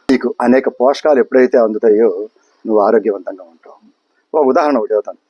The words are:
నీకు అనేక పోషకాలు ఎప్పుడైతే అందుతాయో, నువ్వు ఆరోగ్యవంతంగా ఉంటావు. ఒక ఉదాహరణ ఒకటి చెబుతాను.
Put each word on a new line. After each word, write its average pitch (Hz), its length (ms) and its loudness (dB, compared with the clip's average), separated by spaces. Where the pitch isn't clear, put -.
నీకు 127 300 -2
అనేక 123 280 0
పోషకాలు 139 500 0
ఎప్పుడైతే 127 400 2
అందుతాయో, 107 720 0
నువ్వు 110 120 0
ఆరోగ్యవంతంగా 98 640 -2
ఉంటావు. - 460 -20
ఒక 139 60 0
ఉదాహరణ 147 300 0
ఒకటి 107 180 -4
చెబుతాను. 101 240 -6